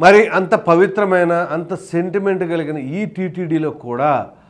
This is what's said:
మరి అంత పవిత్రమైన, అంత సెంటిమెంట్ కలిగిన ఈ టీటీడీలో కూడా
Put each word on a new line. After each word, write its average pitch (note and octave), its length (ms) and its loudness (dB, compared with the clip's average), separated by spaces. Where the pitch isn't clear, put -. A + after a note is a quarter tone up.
మరి G3+ 260 8
అంత F#3 280 0
పవిత్రమైన, F3+ 800 2
అంత E3+ 420 -4
సెంటిమెంట్ F3+ 680 -4
కలిగిన E3 340 -4
ఈ D3 280 -6
టీటీడీలో E3 680 -4
కూడా B2 580 -2